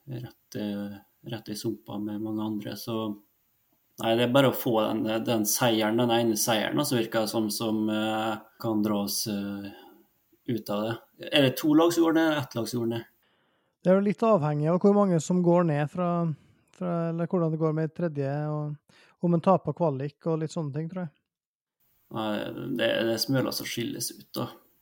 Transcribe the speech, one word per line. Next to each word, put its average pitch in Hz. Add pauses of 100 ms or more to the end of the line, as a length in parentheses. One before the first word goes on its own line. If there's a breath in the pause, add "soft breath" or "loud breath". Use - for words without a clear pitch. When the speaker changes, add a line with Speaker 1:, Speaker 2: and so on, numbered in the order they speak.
Speaker 1:
rette, 123 (640)
rette 107
i 104
sumpa 107
med 104
mange 107
andre, 107
så 117 (1040)
nei, 113
det 120
er 123
bare 135
å -
få 113
den, 110 (240)
den 110
seieren, 110
den 120
ene 113
seieren, -
altså, 143
virker 110
det 104
som, 107
som, 110 (100)
eh, 110 (240)
kan 110
dra 104
oss, -
eh, 101 (800 loud breath)
ut 107
av 104
det. 117 (340)
Er 143
det 127
to 151
lag 170
som 165
går 160
ned, 160
ett 127
lag 113
som 123
går 117
ned? 113 (800)
Speaker 2:
Det 180
er 190
jo 196
litt 208
avhengig 151
av 175
hvor 202
mange 190
som 180
går 175
ned 147
fra, 175 (680 soft breath)
fra, 175 (180)
eller 165
hvordan 165
det 156
går 156
med 160
tredje, 143 (200)
og -
om 175
en 165
taper 170
kvalik 147
og 160
litt 156
sånne 151
ting, 160
tror 185
jeg. - (1000)
Speaker 1:
Nei, 107 (480)
det, 113 (180)
det 117
er 110
Smøla 131
som -
skilles -
ut -
da. 127 (320)